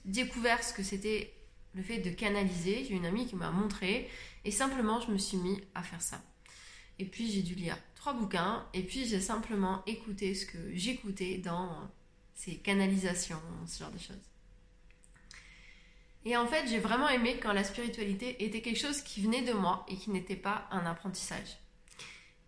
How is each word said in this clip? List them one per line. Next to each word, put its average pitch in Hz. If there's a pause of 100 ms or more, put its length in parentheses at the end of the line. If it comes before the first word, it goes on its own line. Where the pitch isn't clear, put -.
découvert 233
ce -
que 202
c'était 202 (400)
le 190
fait 233
de 180
canaliser. 196
J'ai 202
une 175
amie 220
qui 202
m'a 165
montré 202 (360)
et 208
simplement 240
je 226
me 196
suis 196
mis 185 (140)
à 175
faire 170
ça. - (800)
Et 190
puis 226
j'ai 196
dû 175
lire 170 (160)
trois -
bouquins 202
et 185
puis 247
j'ai 220
simplement 202
écouté 202
ce 196
que - (160)
j'écoutais 190
dans 175 (640)
ces -
canalisations, 190 (260)
ce -
genre 156
de 190
choses. - (2000)
Et 240
en 240
fait, 302
j'ai 226
vraiment 233
aimé 247
quand 214
la 196
spiritualité 233
était 220
quelque 226
chose 294
qui -
venait 233
de 240
moi 185
et 185
qui 214
n'était 185
pas 202
un 185
apprentissage. - (880)